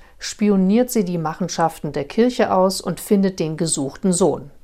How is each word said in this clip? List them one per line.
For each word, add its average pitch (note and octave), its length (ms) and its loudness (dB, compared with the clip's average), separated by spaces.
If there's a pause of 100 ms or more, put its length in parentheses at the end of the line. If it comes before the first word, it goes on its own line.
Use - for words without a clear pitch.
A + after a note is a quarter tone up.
(180)
spioniert G#3 720 2
sie A3 120 2
die F3 140 -4
Machenschaften E3 760 -4
der C#3+ 140 -4
Kirche A3+ 480 0
aus F#3+ 260 2
und F3 220 -6
findet G3 380 2
den D#3+ 180 -4
gesuchten D#3+ 560 -2
Sohn, D3 380 0 (120)